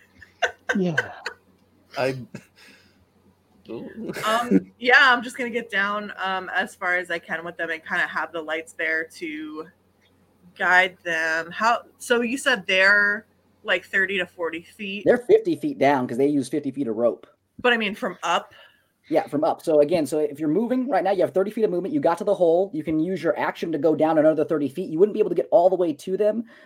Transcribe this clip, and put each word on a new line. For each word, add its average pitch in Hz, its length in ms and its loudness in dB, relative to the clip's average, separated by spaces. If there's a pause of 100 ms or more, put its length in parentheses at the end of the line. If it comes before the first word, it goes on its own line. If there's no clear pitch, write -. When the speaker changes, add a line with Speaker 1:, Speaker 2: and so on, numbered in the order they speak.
(240)
Speaker 1:
<laughs> - 520 -6
Speaker 2:
Yeah. 175 200 -2 (1000)
Speaker 3:
I 131 180 -2 (1500)
Ooh. - 500 -12
<laughs> 208 60 -6
Speaker 1:
Um, 220 540 0
yeah, 247 160 4 (180)
I'm 240 100 0
just 247 140 -12
gonna 240 140 -6
get 220 200 -6
down, 208 480 -4
um, 185 360 -6
as 190 200 -2
far 180 220 -2
as 175 140 -6
I 170 80 -4
can 165 260 -8
with 175 140 -10
them 165 120 -4
and 160 160 -8
kinda 170 200 -2
have 160 260 -6
the 170 80 -6
lights 160 320 -8
there 160 320 -4 (120)
to 156 500 -10 (920)
guide 180 460 4
them. 165 460 -2
How, 220 320 0 (160)
so 240 240 0
you 240 160 -4
said 247 280 0
they're, 202 600 4 (380)
like, 185 200 -2
thirty 196 340 0
to 180 80 -2
forty 165 360 -8
feet? 202 420 -12
Speaker 4:
They're 240 140 4
fifty 440 380 2
feet 147 220 -6
down 135 300 2
'cause 120 100 -8
they 139 100 4
use 139 200 -2
fifty 143 220 -4
feet 131 180 -6
of 107 80 -4
rope. 117 300 0 (340)
Speaker 1:
But 247 140 4
I - 20 2
mean 214 180 -4
from 180 280 -8
up? 170 300 -2 (580)
Speaker 4:
Yeah, 151 160 0
from 151 180 -2
up. 156 180 0
So 156 180 4
again, 151 260 2
so 151 140 -2
if 147 200 -4
you're 156 80 -2
moving 233 400 0
right 190 160 0
now, 190 80 0
you 185 100 0
have 139 120 0
thirty 196 160 0
feet 220 140 -2
of 185 60 0
movement. 175 240 -4
You 143 60 -2
got 165 180 2
to 208 60 -10
the 196 100 0
hole. 180 400 2
You 156 80 -6
can 156 160 -2
use 175 240 -2
your 160 160 0
action 165 340 -4
to 156 60 -2
go 156 160 2
down 156 240 2
another 151 280 4
thirty 147 240 -2
feet. 185 200 -8
You 156 80 -2
wouldn't 208 160 4
be 214 60 2
able 190 100 0
to - 60 -4
get - 140 0
all 175 200 6
the 185 60 2
way 170 160 0
to 185 240 -6
them, 214 280 0 (220)